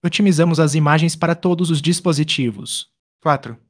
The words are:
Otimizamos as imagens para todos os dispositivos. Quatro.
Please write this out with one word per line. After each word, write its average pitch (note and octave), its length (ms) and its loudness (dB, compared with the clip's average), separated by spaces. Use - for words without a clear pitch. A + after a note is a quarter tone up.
Otimizamos E3+ 540 2
as D3+ 160 2
imagens D#3 400 2
para E3+ 220 -2
todos F3 340 -2
os D#3 100 0
dispositivos. D3 1080 -2
Quatro. C3 340 -2